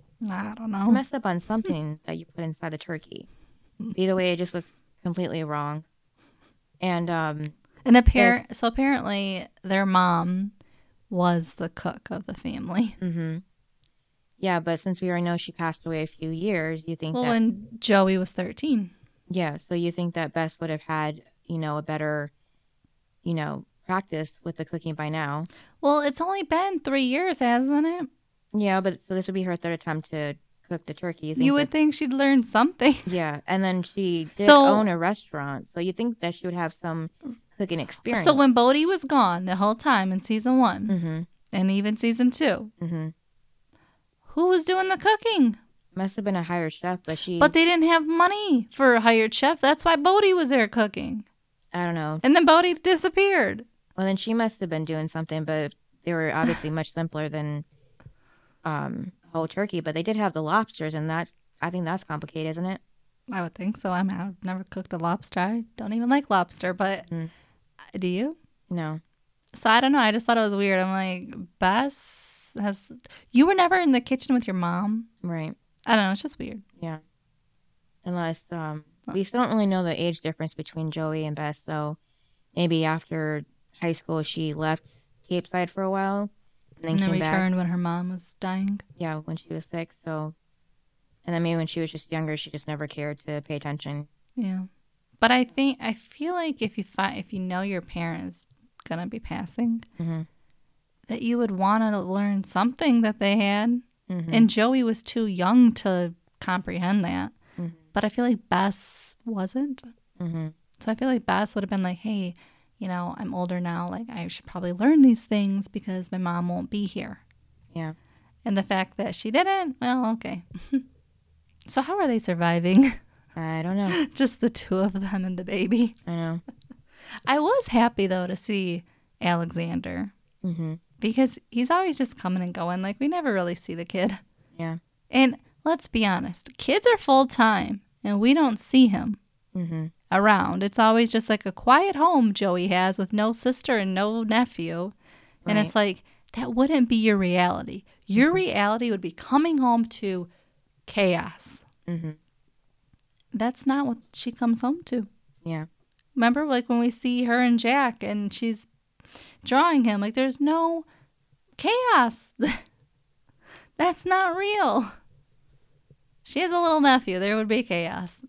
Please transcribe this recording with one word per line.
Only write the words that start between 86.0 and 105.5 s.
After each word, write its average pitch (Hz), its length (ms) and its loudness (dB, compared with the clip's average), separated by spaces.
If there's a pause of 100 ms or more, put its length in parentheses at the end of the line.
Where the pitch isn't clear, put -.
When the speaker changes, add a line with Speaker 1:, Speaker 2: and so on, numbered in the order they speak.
Speaker 2:
and - 80 -14
then 160 80 -4
Speaker 1:
And 190 80 2
then 190 100 0
Speaker 2:
came 185 100 0
back. 156 120 0
Speaker 1:
returned 185 240 0
when 180 100 -2
her 175 100 -2
mom 175 340 -4
was 185 300 -12
dying. 190 400 -4 (160)
Speaker 2:
Yeah, 160 240 -6
when 160 160 -8
she - 160 -14
was 160 140 -8
sick. 165 260 -10 (120)
So, 156 300 -6 (880)
and 175 100 -6
then 170 100 0
maybe 165 120 0
when 160 120 0
she - 120 -6
was 160 120 -4
just - 180 -14
younger, 160 260 -4
she - 140 -10
just 151 160 -12
never 151 220 -6
cared 147 320 -8
to 147 220 -8
pay 151 140 -8
attention. 147 520 -8 (260)
Speaker 1:
Yeah, 190 280 -4 (580)
but 226 100 4
I 247 140 4
think, 269 360 0
I 226 140 -4
feel 320 400 -8
like 330 260 -4
if 214 160 -4
you 208 80 -4
fi-, - 300 -4
if - 180 -12
you 202 80 -8
know 185 220 -4
your 196 200 -4
parents 170 640 -8 (380)
gonna 170 220 -8
be 226 140 -10
passing, 226 640 -4 (160)
Speaker 2:
Mm-hmm. 165 220 -4 (840)
Speaker 1:
that 233 140 -8
you 240 160 0
would 226 140 0
wanna 208 500 2
learn 196 420 -2
something 240 580 2
that 214 180 0
they 202 160 2
had. 214 460 2 (280)
Speaker 2:
Mm-hmm. 170 240 -6
Speaker 1:
And 226 160 8
Joey 254 340 4
was 226 180 0
too 226 240 -2
young 214 480 6